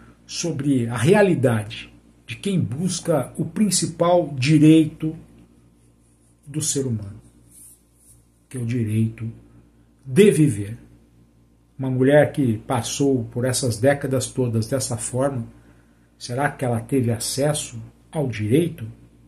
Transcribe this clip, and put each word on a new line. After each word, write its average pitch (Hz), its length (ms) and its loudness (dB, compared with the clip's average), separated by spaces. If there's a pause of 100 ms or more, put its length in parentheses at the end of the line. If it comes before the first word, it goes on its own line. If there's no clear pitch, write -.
(240)
sobre 139 640 -2
a 120 100 -6
realidade 127 960 2 (360)
de - 80 -10
quem 190 240 -2
busca 147 800 -4
o 170 60 -4
principal 175 920 0
direito 156 800 4 (1300)
do 147 140 -8
ser 143 240 -4
humano, 107 360 -8 (1300)
que 131 80 -12
é - 20 -8
o 120 60 -6
direito 113 680 -2 (720)
de 170 260 6
viver. 113 460 0 (1000)
Uma 131 100 -4
mulher 131 440 4
que 117 240 0
passou 131 720 -2
por 120 140 -4
essas 117 340 -2
décadas 135 480 0
todas 113 400 -2
dessa 123 300 -4
forma, 127 480 -4 (720)
será 135 320 -4
que 143 160 -6
ela 117 160 -2
teve 117 280 0
acesso 131 720 -4 (300)
ao 151 160 -4
direito 110 580 -2 (420)